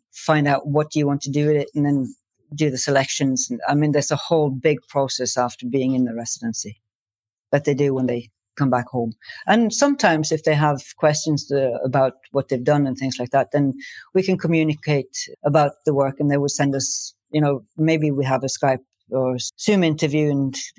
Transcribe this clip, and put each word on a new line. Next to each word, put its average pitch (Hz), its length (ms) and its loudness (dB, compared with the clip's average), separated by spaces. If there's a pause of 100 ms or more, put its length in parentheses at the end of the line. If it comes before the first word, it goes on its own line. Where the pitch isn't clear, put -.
(120)
find 151 360 0
out 139 180 0
what 151 300 0
you 151 100 2
want 143 160 0
to - 80 -6
do 147 180 0
with 151 100 4
it, 143 180 -4
and 147 100 2
then 135 300 0 (400)
do 151 140 0
the 127 80 -2
selections. 135 720 0
And, 120 180 -6
I 139 80 2
mean, 151 160 2
there's 139 200 0
a 151 40 2
whole 151 340 0
big 135 280 0 (100)
process 131 480 -4
after 123 300 -2
being 131 280 0
in 127 120 2
the 117 100 -4
residency 113 640 -8 (720)
that 143 140 2
they 147 80 2
do 139 200 2
when 131 120 0
they 120 240 -4 (260)
come 139 140 2
back 123 180 0
home. 117 240 -4 (340)
And 214 280 2
sometimes 190 580 2
if 156 140 -2
they 156 100 4
have 147 240 2 (180)
questions, 151 540 0
uh, 135 200 2 (120)
about 135 300 2 (180)
what 139 160 -2
they've 127 160 -4
done 147 240 2
and 127 80 -2
things 131 240 -6
like 123 120 -6
that, 135 200 2
then 143 220 2 (400)
we 185 100 2
can 190 140 0
communicate 156 760 0 (300)
about 147 300 4 (120)
the 151 80 2
work, 139 280 0
and 143 100 2
they 143 60 2
will 143 100 0
send 139 280 0
us, - 380 -6 (180)
you 151 100 2
know, 143 240 0 (100)
maybe 156 340 2
we 139 140 0
have 131 200 0
a 135 40 -4
Skype 131 320 0 (320)
or 127 260 -2 (220)
Zoom 196 240 2
interview 151 460 0
and 139 260 -2 (240)